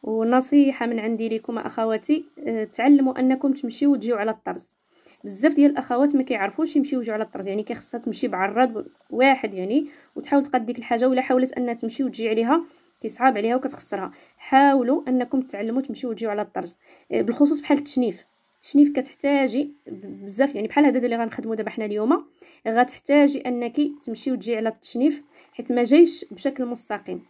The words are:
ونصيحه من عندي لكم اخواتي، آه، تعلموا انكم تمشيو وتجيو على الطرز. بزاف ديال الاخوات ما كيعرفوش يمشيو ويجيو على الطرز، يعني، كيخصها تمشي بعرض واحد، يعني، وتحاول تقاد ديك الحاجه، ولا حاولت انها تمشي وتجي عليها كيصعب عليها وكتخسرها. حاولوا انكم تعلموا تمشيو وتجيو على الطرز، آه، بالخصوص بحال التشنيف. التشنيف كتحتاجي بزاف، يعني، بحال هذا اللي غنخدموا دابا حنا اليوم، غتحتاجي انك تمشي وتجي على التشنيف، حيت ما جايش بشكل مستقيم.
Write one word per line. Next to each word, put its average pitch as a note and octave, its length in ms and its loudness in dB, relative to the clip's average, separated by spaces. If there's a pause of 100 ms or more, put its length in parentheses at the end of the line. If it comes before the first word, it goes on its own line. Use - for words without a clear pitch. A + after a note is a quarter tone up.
ونصيحه B3+ 840 2
من A#3 120 -4
عندي A3+ 300 -4
لكم A3+ 300 -6
اخواتي، A3 640 -2 (220)
آه، A3 180 -4
تعلموا C4 560 2
انكم C4 320 0
تمشيو C4+ 400 0
وتجيو A3+ 240 0
على G#3+ 140 -2
الطرز. - 440 -10 (500)
بزاف G#3 300 0
ديال C#4+ 160 6
الاخوات C#4 460 0
ما C4 60 2
كيعرفوش B3 540 -2
يمشيو C#4 220 0
ويجيو A3 160 -4
على G#3+ 100 -2
الطرز، G3 220 -10
يعني، G3+ 160 -4
كيخصها A#3 360 -10
تمشي A#3 300 -6
بعرض G#3 580 0 (240)
واحد، B3+ 440 2
يعني، G#3+ 320 -2 (300)
وتحاول C#4+ 260 2
تقاد B3+ 240 -2
ديك A#3+ 120 -6
الحاجه، A#3+ 300 0
ولا B3+ 140 0
حاولت B3+ 300 2
انها A#3+ 220 -4
تمشي A#3 300 -6
وتجي A3+ 240 -4
عليها A#3 360 2 (380)
كيصعب A#3 340 0
عليها A3+ 200 0
وكتخسرها. - 560 -6 (260)
حاولوا C#4 720 4
انكم B3+ 320 0
تعلموا A3+ 420 -4
تمشيو B3 280 -8
وتجيو A3 200 -6
على G#3 120 -4
الطرز، F#3 340 -10 (360)
آه، - 100 2
بالخصوص C#4+ 380 2
بحال C#4+ 180 0
التشنيف. B3 460 -4 (300)
التشنيف D4 380 4
كتحتاجي C#4 800 -2 (140)
بزاف، G3 680 -4
يعني، G#3+ 140 -4
بحال D4 160 4
هذا B3+ 140 4
اللي A#3 180 0
غنخدموا A3+ 380 -6
دابا G#3+ 160 -6
حنا A3 140 -6
اليوم، G#3+ 400 0 (440)
غتحتاجي C#4 720 2
انك A#3+ 360 -6 (260)
تمشي A#3+ 300 -6
وتجي A3+ 240 -4
على A3 120 -2
التشنيف، B3+ 540 -2 (300)
حيت - 200 -8
ما A#3+ 120 2
جايش D#4+ 460 4
بشكل C4+ 360 -6
مستقيم. G3+ 640 -10